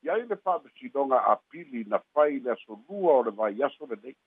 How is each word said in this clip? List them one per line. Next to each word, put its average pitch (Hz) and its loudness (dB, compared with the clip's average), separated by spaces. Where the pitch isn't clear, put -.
Ia 170 -2
i 247 -6
le 214 -4
fa'amasinoga - -2
a 104 2
pili 139 -12
na 104 -2
fai 147 2
le 120 -2
aso 107 -18
lua 175 4
o - 0
le 117 0
vai 104 -2
aso 143 -6
lenei. 120 -12